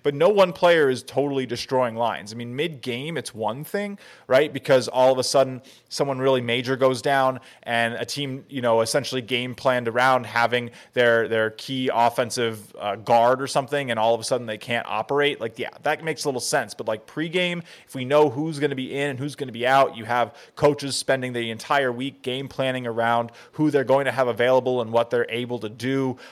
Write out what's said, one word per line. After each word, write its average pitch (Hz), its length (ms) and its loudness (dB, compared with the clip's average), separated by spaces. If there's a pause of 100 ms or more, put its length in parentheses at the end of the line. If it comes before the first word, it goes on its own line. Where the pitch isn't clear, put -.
But 143 140 0
no 160 140 4
one 196 240 4
player 165 360 4
is 127 140 -2
totally 139 420 -2
destroying 123 500 -2
lines. 104 380 -4
I - 20 -12
mean, 120 200 -10
mid-game, 143 600 -6
it's 123 160 -8
one 110 320 -6
thing, 202 360 -8 (260)
right? 139 260 2
Because 131 360 2
all 127 240 4
of 131 80 2
a 123 40 0
sudden, 131 380 2 (260)
someone 139 300 -4
really 131 240 2
major 120 340 -2
goes 131 240 2
down 131 400 0 (220)
and 117 320 -2
a 120 120 -8
team, 139 440 -8
you 135 140 -8
know, 113 180 4
essentially 127 400 -2
game 123 320 -4
planned 123 340 0
around 123 380 4
having 117 460 0 (220)
their, 117 340 4
their 110 240 2
key 127 420 -4
offensive, 117 840 0
uh, 101 160 -4
guard 117 440 4
or 139 60 -6
something, 139 460 -2
and 110 80 -2
all 117 160 4
of 113 40 -2
a 113 40 -12
sudden 123 240 -4
they 107 100 -8
can't 120 320 -4
operate. 143 500 0
Like, 113 200 -8
yeah, - 100 -6 (140)
that 151 200 -2
makes 160 220 -6
a - 20 -2
little 123 140 -4
sense. - 320 -4
But, 113 140 -10
like, 110 180 -6
pregame, 175 560 -4 (240)
if - 80 -20
we 127 100 -8
know 147 280 4
who's 151 260 -6
gonna 143 160 -2
be 131 240 -8
in 143 140 -2
and 123 80 -8
who's 139 160 -8
gonna 131 160 -8
be 117 160 -4
out, 135 280 4
you 110 100 -12
have 117 280 0 (220)
coaches 143 400 0
spending 127 380 -2
the 117 180 -4
entire 131 400 0
week 127 320 -8
game 131 240 -6
planning 127 400 -4
around 117 440 0 (200)
who 151 180 0
they're 139 140 2
going 135 220 4
to 127 60 0
have 127 160 2
available 123 540 2
and 113 100 -4
what 117 200 2
they're 120 180 0
able 120 300 -6
to 107 100 -8
do. 131 480 -4 (140)